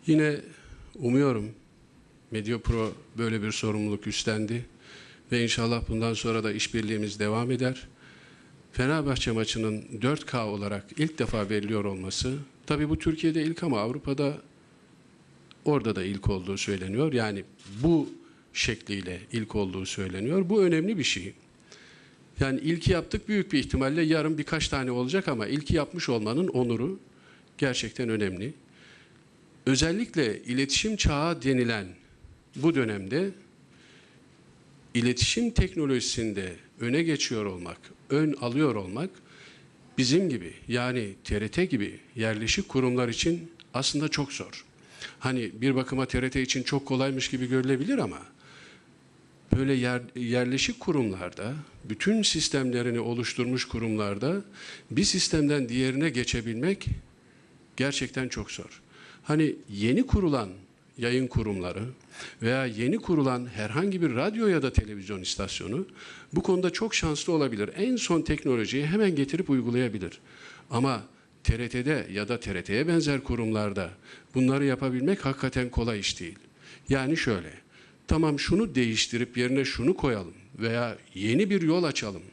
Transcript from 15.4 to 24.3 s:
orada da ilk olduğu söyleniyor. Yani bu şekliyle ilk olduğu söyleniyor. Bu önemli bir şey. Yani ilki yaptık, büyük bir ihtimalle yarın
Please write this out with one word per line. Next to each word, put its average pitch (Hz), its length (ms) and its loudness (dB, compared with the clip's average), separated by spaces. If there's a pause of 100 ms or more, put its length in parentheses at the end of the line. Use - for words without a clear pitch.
orada 113 320 2
da 95 80 -4
ilk 98 260 -2
olduğu 98 280 -4
söyleniyor. 101 540 -2
Yani 107 320 -2 (380)
bu 160 260 4 (440)
şekliyle 95 680 -4 (120)
ilk 110 220 -4
olduğu 95 320 -2
söyleniyor. 107 640 -2
Bu 208 140 4
önemli 180 360 4
bir 131 60 0
şey. 92 300 -2 (1040)
Yani 135 200 2
ilki 165 320 2
yaptık, 185 360 -2
büyük 208 240 2
bir 147 60 4
ihtimalle 135 440 2
yarın 156 360 2